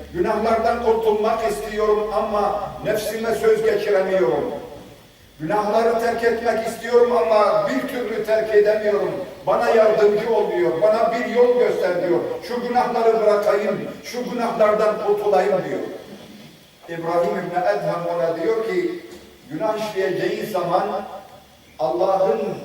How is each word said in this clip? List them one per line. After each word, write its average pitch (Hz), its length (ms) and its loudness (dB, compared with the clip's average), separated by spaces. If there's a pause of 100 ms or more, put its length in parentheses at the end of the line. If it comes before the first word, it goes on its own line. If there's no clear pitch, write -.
(140)
Günahlardan 226 720 0
kurtulmak 220 680 2
istiyorum 208 600 0
ama 208 560 -2 (160)
nefsime 220 500 -2
söz 220 280 4
geçiremiyorum. 190 880 2 (880)
Günahları 214 600 0
terk 233 240 -2
etmek 226 440 0
istiyorum 240 500 2
ama 214 520 2
bir 262 180 -2
türlü 220 380 -4
terk 220 300 0
edemiyorum. 208 560 2 (360)
Bana - 220 2
yardımcı 214 640 4
ol," 196 180 0
diyor, 175 200 0 (100)
"bana 226 340 4
bir 226 200 -4
yol 247 240 4
göster," 180 480 0
diyor. 170 120 2 (240)
"Şu 240 240 -6
günahları 233 540 2
bırakayım, 208 600 2 (220)
şu 247 260 -8
günahlardan 214 760 0
kurtulayım," 196 640 2
diyor. 120 100 -4 (1080)
İbrahim 170 420 0
İbni 180 280 -4
Edhem 170 560 -2
ona 165 260 -2
diyor 226 260 0
ki, 180 320 -2 (520)
"Günah 214 260 -2
işleyeceğin 190 680 -4
zaman 165 420 -2 (920)
Allah'ın 180 600 2 (260)